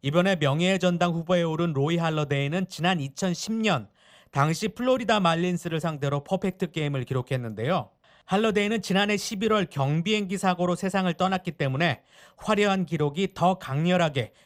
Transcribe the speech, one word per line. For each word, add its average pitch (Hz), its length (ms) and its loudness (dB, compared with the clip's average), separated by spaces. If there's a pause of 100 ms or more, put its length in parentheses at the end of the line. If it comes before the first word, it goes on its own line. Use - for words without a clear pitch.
이번에 175 340 2
명예의 165 420 2
전당 175 340 2
후보에 170 300 0
오른 165 300 -2
로이 147 240 0
할러데이는 156 720 -2
지난 175 320 -2
이천십 175 540 -4
년 190 340 0 (420)
당시 160 380 0
플로리다 247 500 0
말린스를 170 640 0
상대로 143 420 -2
퍼펙트 185 480 -4
게임을 143 340 -2
기록했는데요. 123 840 -4 (340)
할러데이는 208 580 0
지난해 202 340 2
십일월 208 500 0
경비행기 180 720 -2
사고로 180 380 0
세상을 185 380 0
떠났기 185 380 -2
때문에 139 500 -2 (340)
화려한 202 500 0
기록이 156 480 -2
더 185 240 2
강렬하게 156 760 0 (140)